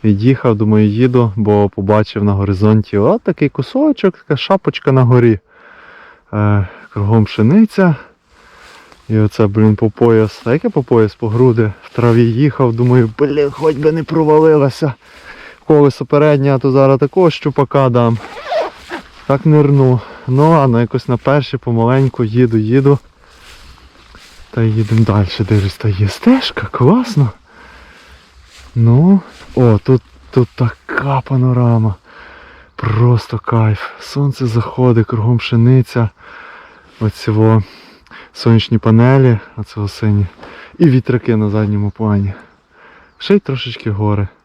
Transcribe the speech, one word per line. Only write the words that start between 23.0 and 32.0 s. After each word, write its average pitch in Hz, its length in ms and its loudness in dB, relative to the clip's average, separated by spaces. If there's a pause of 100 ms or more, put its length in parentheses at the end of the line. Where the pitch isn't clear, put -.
Та 120 120 -4
їдемо 110 420 0
далі, 101 240 0 (100)
дивлюсь, 101 380 -2
та - 120 -6
є 98 200 -2
стежка, - 600 -2
класно. 175 600 0 (1400)
Ну... 135 460 4 (340)
о, 117 240 4
тут, 127 240 0 (280)
тут 123 260 0
така 139 640 -4
панорама. 120 760 0 (840)